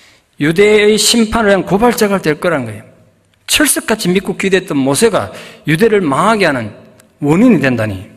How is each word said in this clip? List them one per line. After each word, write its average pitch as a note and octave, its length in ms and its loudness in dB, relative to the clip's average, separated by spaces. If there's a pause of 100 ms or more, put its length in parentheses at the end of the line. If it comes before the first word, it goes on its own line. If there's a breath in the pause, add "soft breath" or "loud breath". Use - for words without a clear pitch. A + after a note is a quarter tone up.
(400 soft breath)
유대의 G#3 580 2
심판을 A3 520 0
위한 F#3+ 140 2
고발자가 G3+ 560 0
될 D3+ 200 -2
거란 D#3 260 -2
거예요. A2 160 -14 (640)
철석같이 A#3+ 640 -2
믿고 F#3 280 -2
기대했던 F#3 400 -2
모세가 C#3 560 0 (340 loud breath)
유대를 G3+ 340 2
망하게 F3+ 460 0
하는 A#2+ 360 -4 (400)
원인이 F3 380 4
된다니, A2 560 -4